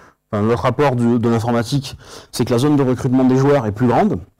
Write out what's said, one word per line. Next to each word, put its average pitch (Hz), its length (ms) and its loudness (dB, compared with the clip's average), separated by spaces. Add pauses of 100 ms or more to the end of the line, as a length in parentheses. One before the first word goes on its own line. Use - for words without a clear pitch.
(320)
enfin, 104 120 -2
l'autre 110 200 0
rapport 131 320 0
du, 120 240 0
de 117 100 0
l'informatique, 117 680 -2 (340)
c'est 120 140 -4
que 123 60 -4
la 117 60 2
zone 147 200 2
de 139 60 2
recrutement 127 420 0
des 127 120 4
joueurs 135 300 2
est 104 40 -2
plus 117 160 -2
grande. 135 320 0 (200)